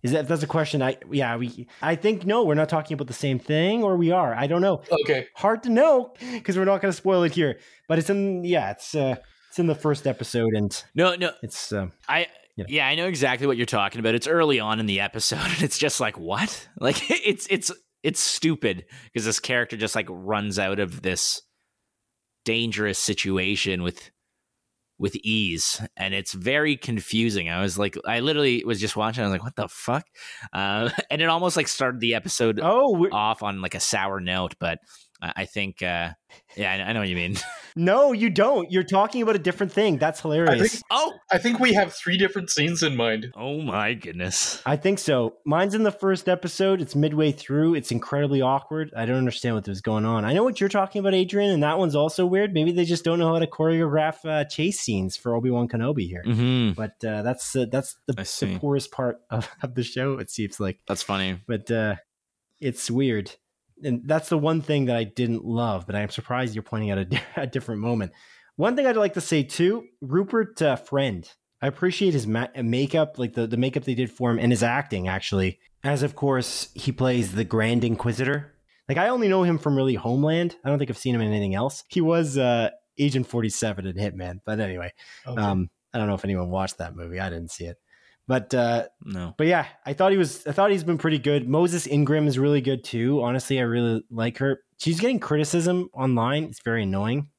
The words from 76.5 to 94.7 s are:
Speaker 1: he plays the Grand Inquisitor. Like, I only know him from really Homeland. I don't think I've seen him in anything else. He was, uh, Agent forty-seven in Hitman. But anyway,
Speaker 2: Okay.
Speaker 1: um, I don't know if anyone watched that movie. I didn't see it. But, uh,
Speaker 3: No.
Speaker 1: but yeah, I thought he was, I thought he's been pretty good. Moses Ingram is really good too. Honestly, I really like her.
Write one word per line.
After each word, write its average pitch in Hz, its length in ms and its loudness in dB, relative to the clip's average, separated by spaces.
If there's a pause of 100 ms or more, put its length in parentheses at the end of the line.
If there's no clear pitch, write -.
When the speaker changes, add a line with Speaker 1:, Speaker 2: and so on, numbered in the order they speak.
Speaker 1:
he 123 180 -4
plays 123 400 0
the 107 100 0
Grand 113 400 2
Inquisitor. 123 720 -2 (340)
Like, 139 120 0
I 202 100 2
only 247 180 2
know 190 160 4
him 175 140 4
from 147 180 0
really 131 200 2
Homeland. 151 680 0
I 135 60 -2
don't 143 80 2
think 139 140 -2
I've 113 60 -6
seen 123 180 0
him 113 60 2
in 110 60 0
anything 101 280 0
else. 131 340 -4
He 185 100 -2
was, 160 380 2
uh, 120 320 2 (300)
Agent 135 280 2
forty-seven 107 600 -2
in 87 100 -6
Hitman. 92 480 -6
But 107 160 -4
anyway, 90 320 -6 (340)
Speaker 2:
Okay. 120 140 -4
Speaker 1:
um, 95 280 0 (240)
I 127 40 -4
don't 107 100 -2
know 104 60 0
if 95 100 -4
anyone 92 280 -2
watched 95 260 -4
that 85 180 -10
movie. 85 240 -10
I 95 100 -4
didn't 85 220 -10
see - 140 -12
it. 85 120 -12 (480)
But, 127 280 -2
uh, 117 320 2 (180)
Speaker 3:
No. 90 340 -8
Speaker 1:
but 156 100 2
yeah, 170 180 2 (200)
I 139 60 -6
thought 185 220 4
he 196 40 4
was, 156 300 -2
I 147 60 -4
thought 196 180 4
he's 180 140 0
been 170 120 0
pretty 156 220 2
good. 135 300 0
Moses 170 380 2
Ingram 147 380 2
is 131 140 2
really 143 220 4
good 127 240 -2
too. 123 360 0
Honestly, 127 380 0
I 123 40 2
really 117 460 2
like 117 280 -4
her. 135 240 0 (160)